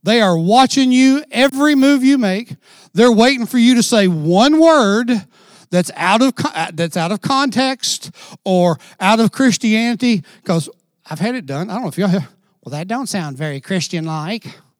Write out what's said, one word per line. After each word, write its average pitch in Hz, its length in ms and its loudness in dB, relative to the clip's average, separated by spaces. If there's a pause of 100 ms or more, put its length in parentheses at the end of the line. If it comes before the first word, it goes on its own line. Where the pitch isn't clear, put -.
They 226 180 2
are 180 160 2
watching 254 540 2
you, 262 400 4
every 277 420 2
move 269 300 2
you 277 140 4
make. 214 380 -4 (380)
They're 233 180 4
waiting 240 340 2
for 247 120 -4
you 247 180 4
to 240 80 2
say 202 240 2
one 185 520 2
word 240 680 2 (440)
that's 175 260 -2
out 196 260 0
of 262 140 0
co-, - 180 -4
uh, 165 200 -6
that's 165 240 -6
out 170 160 -4
of 196 80 -8
context 269 920 -4 (320)
or 180 340 2 (220)
out 214 220 2
of 220 100 2
Christianity. 233 920 0 (200)
'Cause 165 240 -4 (380)
I've 156 140 -12
had 233 160 -4
it 208 100 -12
done. 143 240 -8
I 175 60 -10
don't 247 80 -8
know 185 40 -8
if 147 100 -10
y'all 190 120 0
have, 175 200 -2 (320)
"Well, 123 100 -16
that 160 180 -10
don't 247 180 -6
sound 151 300 -8
very 143 240 -8
Christian-like." 160 1000 -8 (200)